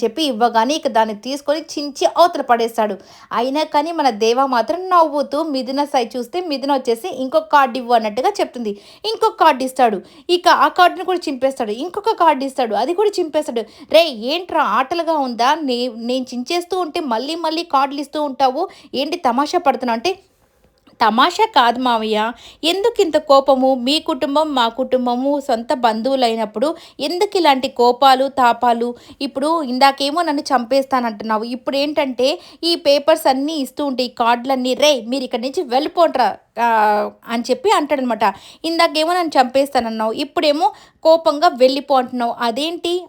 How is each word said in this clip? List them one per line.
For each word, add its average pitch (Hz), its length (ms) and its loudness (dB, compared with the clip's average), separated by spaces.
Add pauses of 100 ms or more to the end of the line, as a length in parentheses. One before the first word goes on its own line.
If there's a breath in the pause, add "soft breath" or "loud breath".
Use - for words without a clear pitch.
చెప్పి 226 180 -2
ఇవ్వగానే 233 520 0
ఇక 302 140 -4
దాన్ని 220 260 0
తీసుకొని 285 460 -6
చించి 294 460 -4
అవతల 339 340 2
పడేస్తాడు. 226 560 -2 (360 loud breath)
అయినా 269 320 -2
కానీ 302 280 -2
మన 294 180 0
దేవ 233 360 2
మాత్రం 269 420 -2
నవ్వుతూ 302 540 2
మిథున 269 420 -4
సైడ్ 254 320 -2
చూస్తే 247 240 -6
మిథున 285 320 -4
వచ్చేసి 262 360 -2
"ఇంకొక 262 440 -2
కార్డు 269 260 4
ఇవ్వు" 240 160 0
అన్నట్టుగా 226 340 0
చెప్తుంది. 247 520 -4 (240 loud breath)
ఇంకొక 427 400 0
కార్డు 269 200 4
ఇస్తాడు. 240 360 2 (300 loud breath)
ఇక 349 180 2
ఆ 302 200 6
కార్డును 349 360 2
కూడా 359 140 -2
చింపేస్తాడు. 262 540 -4
ఇంకొక 359 400 -6
కార్డు 302 320 2
ఇస్తాడు, 254 300 -2
అది 247 200 0
కూడా 415 160 2 (100)
చింపేస్తాడు. 302 400 -2 (320 loud breath)
"రే 330 160 6
ఏంట్రా 302 540 -4
ఆటలుగా 302 560 0
ఉందా, 247 360 0
నే-, 254 420 -4
నేను 247 380 -4
చించేస్తూ 349 460 -4
ఉంటే 339 200 -4
మళ్ళీ 269 340 -4
మళ్ళీ 330 280 -4
కార్డులు 277 380 -2
ఇస్తూ 302 220 -6
ఉంటావు, 277 460 0 (260 loud breath)
ఏంటి 294 220 -4
తమాషా 285 420 0
పడుతున్నావు?" 240 380 0
అంటే, 359 220 -2 (880)
"తమాషా 294 400 4 (100)
కాదు 240 240 4
మావయ్య, 220 520 0 (320 loud breath)
ఎందుకు 392 380 0
ఇంత 302 140 0
కోపము? 277 580 4
మీ 262 240 0
కుటుంబం, 302 560 -2
మా 240 140 2
కుటుంబము 254 720 -2
సొంత 240 320 -2
బంధువులైనప్పుడు 233 1040 0 (260 loud breath)
ఎందుకు 359 360 -2
ఇలాంటి 277 320 2
కోపాలు, 262 600 4
తాపాలు? 240 640 0 (260 loud breath)
ఇప్పుడు 285 420 -2
ఇందాకేమో 277 600 0
నన్ను 302 200 -2
చంపేస్తానంటున్నావు, 240 1000 -2
ఇప్పుడు 254 320 -6
ఏంటంటే 285 640 -2 (240 loud breath)
ఈ 339 120 0
పేపర్స్ 311 500 2
అన్నీ 277 280 0
ఇస్తూ 285 320 -4
ఉంటే, 254 160 -2
ఈ 247 60 -4
కార్డులన్నీ, 247 640 0
రే 269 260 2
మీరు 254 240 -6
ఇక్కడి 240 180 -6
నుంచి 285 200 -4
వెళ్ళిపోండ్రా," 262 760 0 (240)
ఆ, 233 60 0 (640)
అని 233 220 -4
చెప్పి 254 200 0
అంటాడనమాట. 262 640 0 (300 loud breath)
"ఇందాకేమో 330 480 0
నన్ను 359 160 0
చంపేస్తానన్నావు, 240 840 0
ఇప్పుడేమో 302 600 0 (300 loud breath)
కోపంగా 320 460 4
వెళ్ళిపో 269 460 2
అంటున్నావు, 247 460 0
అదేంటి? 330 680 -4